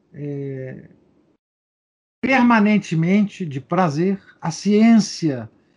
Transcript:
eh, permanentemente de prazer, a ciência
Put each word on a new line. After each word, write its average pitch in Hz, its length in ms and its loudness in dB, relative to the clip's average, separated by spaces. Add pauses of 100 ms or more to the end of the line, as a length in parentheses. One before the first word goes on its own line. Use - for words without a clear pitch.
(140)
eh, 139 760 -12 (1300)
permanentemente 208 1200 2
de 135 160 -8
prazer, 180 600 -2 (200)
a 165 100 -6
ciência 196 960 2 (280)